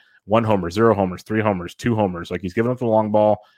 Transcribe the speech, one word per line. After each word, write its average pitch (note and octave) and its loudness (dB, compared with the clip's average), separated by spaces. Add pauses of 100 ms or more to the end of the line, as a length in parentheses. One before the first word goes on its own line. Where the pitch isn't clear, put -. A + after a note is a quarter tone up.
(260)
one A2 2
homer, G2 -2
zero A2 4
homers, F#2 -2
three A2 -4
homers, F#2+ -2
two A#2+ -2
homers. F2+ -2
Like, F2+ -6
he's F#2 -6
giving A2+ 0
up A#2+ -6
the A#2+ -4
long A2 2
ball, G#2+ 4 (160)